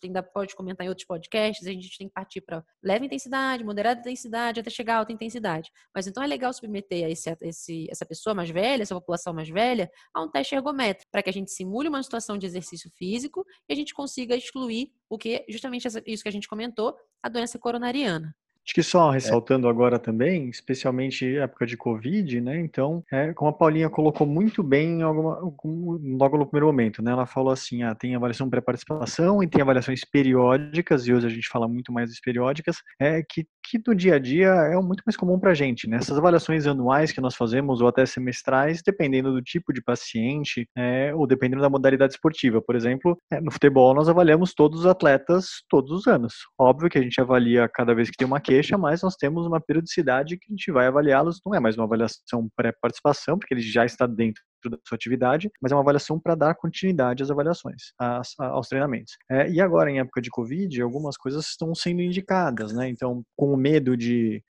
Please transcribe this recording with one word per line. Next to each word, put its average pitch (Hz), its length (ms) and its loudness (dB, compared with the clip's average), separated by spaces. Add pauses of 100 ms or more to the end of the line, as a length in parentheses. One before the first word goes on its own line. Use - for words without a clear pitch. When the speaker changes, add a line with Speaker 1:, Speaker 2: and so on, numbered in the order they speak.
Speaker 1:
ainda 185 180 -6
pode 190 320 -10
comentar 185 300 -10
em 185 60 -6
outros 185 160 -12
podcasts, 208 600 -6
a 190 40 -8
gente 185 260 -14
tem 196 100 -16
que 196 60 -20
partir 190 300 -14
pra 165 200 -12 (220)
leve 214 220 -2
intensidade, 262 580 -6
moderada 208 340 -2
intensidade, 233 640 -8
até 220 80 -12
chegar 226 280 -4
à - 20 2
alta 214 120 -4
intensidade. 220 600 -8 (240)
Mas 190 120 -8
então 196 160 -10
é 285 40 -4
legal 262 260 -4
submeter 196 540 -8
a - 20 -4
esse, 165 320 -8
esse, 165 500 -12
essa - 140 -12
pessoa 208 300 -8
mais 170 160 -6
velha, 220 320 -2
essa 202 120 -8
população 175 380 -8
mais 156 160 -10
velha, 208 420 -2 (220)
a 320 100 -6
um 320 80 -8
teste 277 240 -4
ergométrico, 269 560 -4
pra 202 120 -2
que 190 80 -4
a - 20 -6
gente 190 180 -10
simule 208 380 -8
uma 277 140 -4
situação 220 340 -8
de 190 80 -8
exercício 170 500 -12
físico 240 480 -8 (240)
e 294 60 -10
a 277 40 -4
gente 294 180 -8
consiga 254 420 -6
excluir 247 540 -8 (180)
o 220 80 -10
que, 226 320 -8
justamente 247 380 -10
essa, 220 200 -8
isso 220 160 -10
que 214 60 -8
a 208 40 -6
gente 202 140 -10
comentou, 220 480 -6 (280)
a 233 80 -8
doença 233 280 -6
coronariana. 240 800 -4 (280)
Speaker 2:
Acho - 100 -10
que 175 100 4
só 165 260 6
Speaker 3:
É. 135 40 2
Speaker 2:
ressaltando 127 520 2
agora 120 320 4
também, 127 500 0
especialmente 131 880 -4
época 127 300 -2
de 117 100 -8
covid, 120 640 -2
né? 135 200 -4
Então, 160 420 -4 (100)
é, 143 220 -2
como 147 160 0
a - 20 0
Paulinha 156 380 2
colocou 156 340 2
muito 185 380 0
bem 160 380 2
em - 20 0
alguma, 156 340 0
algum, 170 600 -6 (180)
logo 135 220 4
no 143 80 2
primeiro 147 200 2
momento, 117 360 2
né? 117 80 0
Ela 123 160 0
falou 131 260 0
assim, 127 300 -6
"Ah, 113 100 -2
tem 127 220 -6
avaliação 123 340 -4
pré-participação 156 920 0
e 170 60 0
tem 151 120 2
avaliações 131 440 2
periódicas", 135 1040 2
e 123 40 4
hoje 120 140 4
a - 20 0
gente 113 200 -6
fala 117 180 -2
muito 120 260 -6
mais 120 160 -4
das 117 120 -16
periódicas, 127 560 -2 (240)
é, 156 280 2
que, 160 160 -6 (240)
que 226 160 -2
no 233 120 2
dia 180 180 6
a 143 60 6
dia 160 300 4
é 170 300 4
muito 185 240 -2
mais 208 120 -2
comum 185 240 2
pra 185 140 6
gente, 131 340 0
né? 113 80 0
Essas 131 200 -2
avaliações 160 480 4
anuais 139 460 2
que - 100 -8
nós 127 140 -2
fazemos 123 460 0
ou 120 80 6
até 127 180 4
semestrais, 131 760 -2
dependendo 135 520 0
do 127 100 -2
tipo 170 300 -4
de 123 100 -6
paciente, 120 840 -4 (100)
é, 127 340 0
ou 156 140 0
dependendo 131 360 2
da 143 60 6
modalidade 135 440 6
esportiva. 123 500 2
Por 120 140 0
exemplo, 131 420 0 (100)
é, 147 120 -4
no 156 100 -2
futebol 131 420 8
nós 151 160 4
avaliamos 170 460 6
todos 156 260 4
os 170 60 2
atletas 180 800 2
todos 135 220 2
os 185 160 -4
anos. 131 280 2 (220)
Óbvio 135 320 6
que 165 100 2
a 131 40 4
gente 123 180 -2
avalia 120 480 4
cada 120 240 0
vez 113 160 2
que - 80 -14
tem 131 100 0
uma 139 140 0
queixa, 143 360 4
mas 170 240 0
nós 185 160 -2
temos 165 300 -2
uma 165 140 0
periodicidade 156 760 0
que - 140 -20
a - 20 -8
gente 196 180 -8
vai 127 160 4
avaliá-los. 147 600 2
Não 202 80 -4
é 170 60 2
mais 113 180 2
uma 113 60 0
avaliação 113 680 -4
pré-participação, 120 840 -2
porque - 160 -6
ele 120 80 -2
já 113 240 2
está 123 200 -2
dentro 113 360 -4 (280)
da - 160 -10
sua - 80 -6
atividade, 131 560 -2 (100)
mas 131 120 -2
é - 20 2
uma 143 60 4
avaliação 143 400 0
pra 165 160 0
dar 156 180 2
continuidade 156 680 -2
às 139 120 -2
avaliações, 139 680 -4
às, 120 400 -4
a-, 135 80 -6
aos 131 220 -4
treinamentos. 135 460 -4 (140)
É, 143 220 2
e 170 100 2
agora, 165 300 4
em 139 80 0
época 127 240 -2
de 117 80 -10
covid, 131 500 -4
algumas 135 360 -4
coisas 147 300 -6
estão 165 280 -6
sendo 175 260 -2
indicadas, 175 720 -2
né? 123 160 -4
Então, 123 360 -6 (120)
com 143 160 2
o 139 40 2
medo 131 400 4
de, 117 540 0